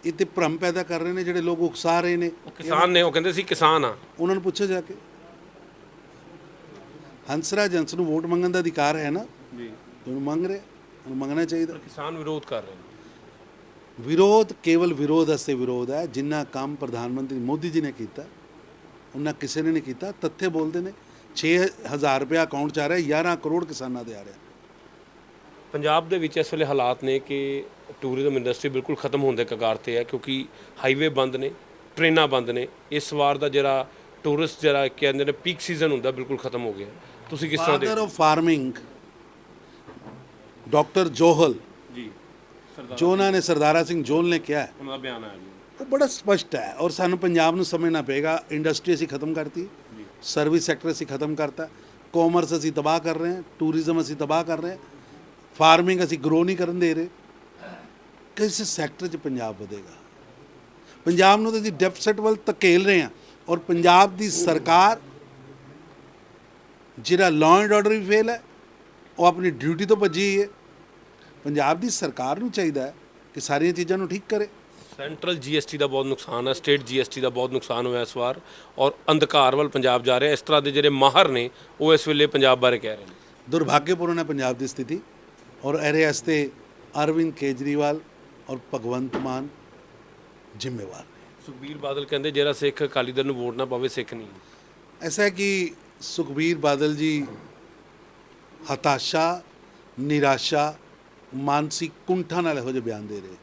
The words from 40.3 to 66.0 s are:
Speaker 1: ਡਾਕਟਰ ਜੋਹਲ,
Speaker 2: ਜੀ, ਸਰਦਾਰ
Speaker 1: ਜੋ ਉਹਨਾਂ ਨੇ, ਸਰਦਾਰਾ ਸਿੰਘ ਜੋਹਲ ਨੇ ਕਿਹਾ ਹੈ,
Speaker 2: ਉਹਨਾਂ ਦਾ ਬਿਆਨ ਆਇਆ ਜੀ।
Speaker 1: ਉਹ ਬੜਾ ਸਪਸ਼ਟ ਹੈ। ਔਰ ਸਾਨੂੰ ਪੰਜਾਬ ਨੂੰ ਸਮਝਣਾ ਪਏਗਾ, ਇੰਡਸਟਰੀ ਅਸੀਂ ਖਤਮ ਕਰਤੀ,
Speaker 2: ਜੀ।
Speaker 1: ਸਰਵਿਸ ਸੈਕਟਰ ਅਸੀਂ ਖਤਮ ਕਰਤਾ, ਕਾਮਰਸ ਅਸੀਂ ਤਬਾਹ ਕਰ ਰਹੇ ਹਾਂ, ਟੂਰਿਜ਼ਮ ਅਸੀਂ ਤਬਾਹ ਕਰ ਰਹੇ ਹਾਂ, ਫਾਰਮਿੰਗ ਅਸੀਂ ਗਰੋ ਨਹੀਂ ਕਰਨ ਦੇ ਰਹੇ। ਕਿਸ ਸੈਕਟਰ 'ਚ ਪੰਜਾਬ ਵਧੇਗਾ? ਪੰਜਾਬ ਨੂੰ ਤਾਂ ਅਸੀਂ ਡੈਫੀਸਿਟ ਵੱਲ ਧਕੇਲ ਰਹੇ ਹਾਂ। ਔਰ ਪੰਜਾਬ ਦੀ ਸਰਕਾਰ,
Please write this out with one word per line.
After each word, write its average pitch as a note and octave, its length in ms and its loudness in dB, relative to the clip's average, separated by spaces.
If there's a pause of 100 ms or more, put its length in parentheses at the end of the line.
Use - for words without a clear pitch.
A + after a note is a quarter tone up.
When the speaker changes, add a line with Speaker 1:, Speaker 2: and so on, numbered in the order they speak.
Speaker 1:
ਡਾਕਟਰ D3+ 380 2
ਜੋਹਲ, D#3 480 4 (400)
Speaker 2:
ਜੀ, A#2 160 -14 (640)
ਸਰਦਾਰ B2+ 220 -14
Speaker 1:
ਜੋ E3+ 140 4
ਉਹਨਾਂ G3 200 4
ਨੇ, F#3+ 100 2
ਸਰਦਾਰਾ D#3 420 4
ਸਿੰਘ E3 200 -2
ਜੋਹਲ D#3 260 2
ਨੇ E3+ 100 2
ਕਿਹਾ D3 200 -4
ਹੈ, B2 200 -6
Speaker 2:
ਉਹਨਾਂ C3+ 140 -12
ਦਾ C3+ 40 -10
ਬਿਆਨ B2+ 260 -10
ਆਇਆ G#2 120 -16
ਜੀ। F#2 100 -18 (360)
Speaker 1:
ਉਹ C4+ 40 -10
ਬੜਾ C4+ 220 2
ਸਪਸ਼ਟ - 480 -2
ਹੈ। - 200 -4
ਔਰ D#3+ 140 0
ਸਾਨੂੰ F3+ 300 0
ਪੰਜਾਬ E3 360 4
ਨੂੰ F#3 100 0
ਸਮਝਣਾ E3 360 0
ਪਏਗਾ, D3 500 -2
ਇੰਡਸਟਰੀ D#3 420 0
ਅਸੀਂ D#3 140 -2
ਖਤਮ D3 260 -6
ਕਰਤੀ, D#3 340 -6 (300)
Speaker 2:
ਜੀ। G#2+ 80 -16 (180)
Speaker 1:
ਸਰਵਿਸ D#3 420 0
ਸੈਕਟਰ E3 260 -2
ਅਸੀਂ D#3 160 -6
ਖਤਮ D3 280 -6
ਕਰਤਾ, D3+ 300 -6 (480)
ਕਾਮਰਸ E3 440 2
ਅਸੀਂ D#3 140 -2
ਤਬਾਹ D#3 280 0
ਕਰ D#3+ 180 -2
ਰਹੇ E3+ 180 -4
ਹਾਂ, F3+ 80 -12 (160)
ਟੂਰਿਜ਼ਮ D#3+ 420 0
ਅਸੀਂ D3 140 -4
ਤਬਾਹ D#3 280 0
ਕਰ D#3+ 160 -4
ਰਹੇ E3+ 120 -8
ਹਾਂ, F#3+ 60 -12 (760)
ਫਾਰਮਿੰਗ F3 480 6
ਅਸੀਂ D#3+ 160 -2
ਗਰੋ D#3 240 2
ਨਹੀਂ F#3 140 0
ਕਰਨ F3 220 -2
ਦੇ E3+ 140 4
ਰਹੇ। E3 140 -2 (1300)
ਕਿਸ G#3+ 260 -2
ਸੈਕਟਰ F3+ 460 -4
'ਚ E3 80 -8
ਪੰਜਾਬ B2 460 -6
ਵਧੇਗਾ? G2 320 -14 (1120)
ਪੰਜਾਬ F#3 360 6
ਨੂੰ A3 100 0
ਤਾਂ A3 100 0
ਅਸੀਂ G#3+ 100 -4
ਡੈਫੀਸਿਟ F#3 480 0
ਵੱਲ A3 160 2 (100)
ਧਕੇਲ F#3+ 400 4
ਰਹੇ F#3+ 160 6
ਹਾਂ। B2+ 80 -2 (400)
ਔਰ E3+ 100 0
ਪੰਜਾਬ F3+ 580 6
ਦੀ G#3 120 -4
ਸਰਕਾਰ, E3+ 720 4 (2000)